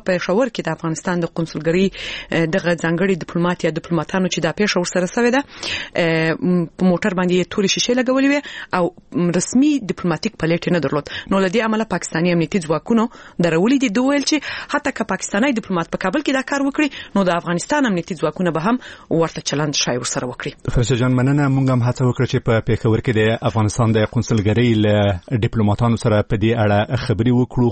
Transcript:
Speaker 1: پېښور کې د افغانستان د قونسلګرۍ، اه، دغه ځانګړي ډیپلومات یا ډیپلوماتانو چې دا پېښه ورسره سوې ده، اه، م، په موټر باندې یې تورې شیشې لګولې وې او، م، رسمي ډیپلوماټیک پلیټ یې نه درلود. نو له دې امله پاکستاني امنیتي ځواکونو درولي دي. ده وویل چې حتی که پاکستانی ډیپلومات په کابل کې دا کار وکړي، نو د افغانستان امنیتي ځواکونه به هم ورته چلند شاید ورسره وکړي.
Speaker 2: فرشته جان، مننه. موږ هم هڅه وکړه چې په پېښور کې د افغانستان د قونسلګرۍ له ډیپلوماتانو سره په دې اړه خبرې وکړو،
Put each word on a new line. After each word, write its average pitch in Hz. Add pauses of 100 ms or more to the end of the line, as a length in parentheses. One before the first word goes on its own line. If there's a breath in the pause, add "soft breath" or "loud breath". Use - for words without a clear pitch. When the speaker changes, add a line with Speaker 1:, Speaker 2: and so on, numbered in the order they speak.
Speaker 1:
پېښور 185
کې 202
د 165
افغانستان 165
د 170
قونسلګرۍ، 165
اه، -
دغه 175
ځانګړي 170
ډیپلومات 175
یا 165
ډیپلوماتانو 170
چې 170
دا 160
پېښه 202
ورسره 180
سوې 240
ده، 269
اه، -
م، 180
په -
موټر 185
باندې 180
یې 180
تورې 196
شیشې 185
لګولې 262
وې 285 (320 loud breath)
او، 180 (220)
م، 175
رسمي 254
ډیپلوماټیک 180 (100)
پلیټ 165
یې 165
نه 175
درلود. 147 (220 loud breath)
نو 196
له 190
دې 208
امله 220
پاکستاني 175
امنیتي 170
ځواکونو 175 (300 loud breath)
درولي 175
دي. 254
ده 208
وویل 277
چې 294 (340 loud breath)
حتی 285
که 240
پاکستانی 202
ډیپلومات 190
په -
کابل 190
کې 285
دا 262
کار 277
وکړي، 277 (260 loud breath)
نو 196
د 180
افغانستان 175
امنیتي 185
ځواکونه 160
به 156
هم 233 (320 loud breath)
ورته 160
چلند 147
شاید -
ورسره 127
وکړي. -
Speaker 2:
فرشته 127
جان، 127
مننه. 139
موږ 135
هم 123
هڅه 123
وکړه 123
چې 127
په 113
پېښور 110
کې 123
د 110 (280)
افغانستان 110
د 107
قونسلګرۍ 113 (160)
له 104
ډیپلوماتانو 113
سره 107
په -
دې 113 (120)
اړه 101 (260)
خبرې 113
وکړو، 123